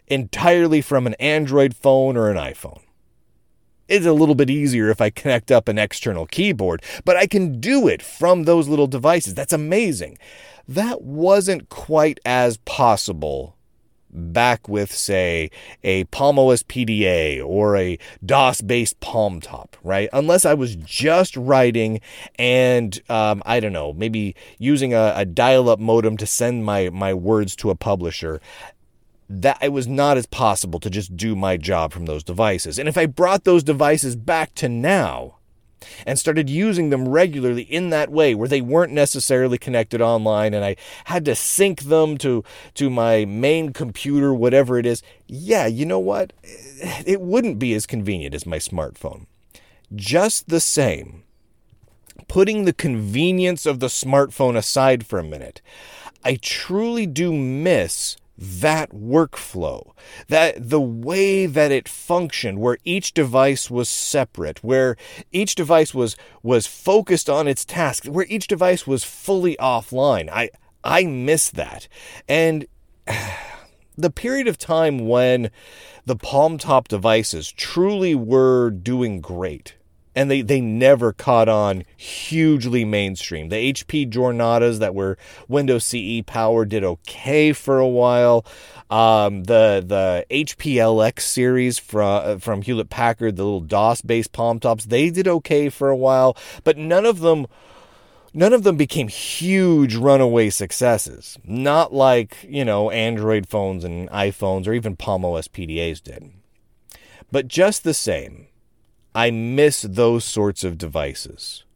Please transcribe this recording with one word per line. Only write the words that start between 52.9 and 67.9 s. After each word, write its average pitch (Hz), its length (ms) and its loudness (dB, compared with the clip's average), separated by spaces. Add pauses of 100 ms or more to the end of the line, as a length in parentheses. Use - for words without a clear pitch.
of 139 140 -2
the 131 80 -2
smartphone 135 680 0
aside 131 480 2
for 101 140 -4
a 85 60 -4
minute, 78 360 -14 (640)
I 127 160 -2
truly 220 680 -4
do 165 260 -4
miss 135 840 -2 (220)
that 139 520 -2
workflow, 104 1040 -4 (360)
that 156 400 2
the 151 100 2
way 175 680 0
that 147 260 2
it 131 160 -2
functioned, 147 720 -4
where 117 260 0
each 180 300 -4
device 135 560 2
was 120 180 -4
separate, - 720 -4
where 127 320 2 (380)
each 196 220 -2
device 160 400 2
was, 120 220 -2 (260)
was 117 240 2
focused 190 640 0
on 147 180 0
its - 160 -4
task, 156 400 -4